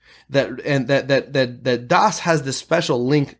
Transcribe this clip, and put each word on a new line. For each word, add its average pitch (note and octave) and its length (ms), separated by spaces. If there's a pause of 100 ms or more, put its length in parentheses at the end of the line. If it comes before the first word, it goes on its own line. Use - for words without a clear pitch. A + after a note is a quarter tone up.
(300)
That, B2+ 340
and C#3 220
that, C3 220
that, C3+ 240
that, B2 320
that B2 240
das F#3 320
has D#3+ 240
this C3 140
special D#3 460
link C#3 360